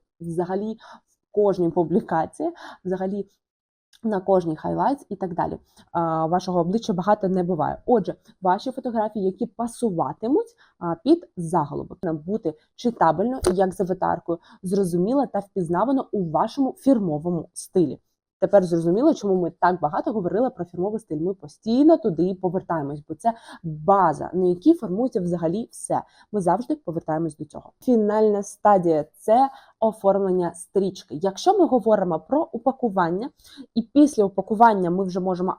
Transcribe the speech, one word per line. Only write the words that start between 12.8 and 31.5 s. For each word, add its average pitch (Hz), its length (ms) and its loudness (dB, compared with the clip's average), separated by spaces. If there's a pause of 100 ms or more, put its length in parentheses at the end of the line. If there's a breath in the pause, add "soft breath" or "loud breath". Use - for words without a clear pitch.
як 190 200 0
з - 80 -4
аватаркою, 175 580 -4 (240 loud breath)
зрозуміло 190 680 0
та 202 60 -2
впізнавано 196 720 -2
у 185 180 -2
вашому 220 480 -2
фірмовому 175 760 0
стилі. - 460 -2 (420)
Тепер 190 220 6
зрозуміло, 175 500 2
чому 196 220 0
ми 175 240 0
так 180 200 2
багато 220 340 -2
говорили 202 360 0
про 175 160 -8
фірмовий 208 340 -4
стиль. 156 200 -8
Ми 180 140 -2
постійно 247 640 2
туди 185 440 0
повертаємось, 160 680 -4
бо 156 60 -10
це 226 180 -2 (300 loud breath)
база, 160 680 0
на 180 140 2
якій 180 260 4
формується 220 480 -4
взагалі 175 500 -2
все. - 320 -4 (280 soft breath)
Ми 208 100 -2
завжди 190 340 0
повертаємось 160 600 -6
до 147 80 -12
цього. - 340 -18
Фінальна 214 640 2
стадія — 170 720 2
це 254 360 2 (300 loud breath)
оформлення 196 760 0
стрічки. - 600 -4
Якщо 196 440 0